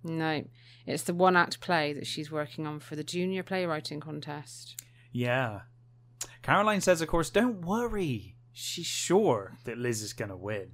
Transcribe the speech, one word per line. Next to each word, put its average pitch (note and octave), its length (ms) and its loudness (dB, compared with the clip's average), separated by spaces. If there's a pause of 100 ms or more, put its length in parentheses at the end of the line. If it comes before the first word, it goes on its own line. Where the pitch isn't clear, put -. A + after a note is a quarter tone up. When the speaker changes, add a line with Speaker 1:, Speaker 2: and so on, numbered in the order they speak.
Speaker 1:
No, D#3+ 400 -2 (420)
it's C#3 180 -4
the F3 100 -2
one-act F3+ 480 6
play D3+ 320 2
that - 120 -8
she's D3+ 260 -8
working D3+ 360 -4
on D3+ 140 -8
for - 160 -10
the D3+ 60 -6
junior F3+ 400 -2
playwriting D#3+ 580 -4
contest. D3+ 760 -12 (380)
Speaker 2:
Yeah. B2 480 0 (800)
Caroline G3 400 4
says, F3+ 200 6
of D#3+ 60 0
course, E3 220 2
"Don't G#3+ 320 2
worry. F#3 720 -2 (160)
She's - 340 -8
sure C#3+ 760 2
that A#2 140 -6
Liz A#2+ 240 -2
is G#2 100 -8
gonna G2+ 240 -8
win." F#2+ 380 -6